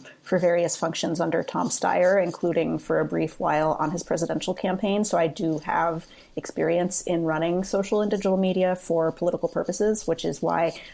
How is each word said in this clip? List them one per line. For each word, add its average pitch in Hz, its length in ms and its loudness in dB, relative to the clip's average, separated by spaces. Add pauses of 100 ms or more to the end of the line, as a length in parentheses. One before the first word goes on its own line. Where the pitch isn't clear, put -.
(220)
for - 160 2
various 170 380 2
functions - 440 -2
under 165 220 0
Tom 170 280 -2
Steyer, 180 520 4
including 165 560 0
for 156 220 0
a 160 40 2
brief 160 360 -2
while 156 400 2
on 151 100 0
his 175 140 -4
presidential 160 500 -2
campaign. 196 500 0
So 185 140 0
I 165 80 4
do 160 320 -2
have 165 480 -2 (300)
experience 170 640 0
in 170 220 -2
running 165 400 0
social 196 360 0
and 208 100 0
digital 196 260 0
media 185 400 2
for 165 340 0
political 170 380 0
purposes, 208 580 0
which 160 180 -2
is 165 160 -4
why 165 400 0 (140)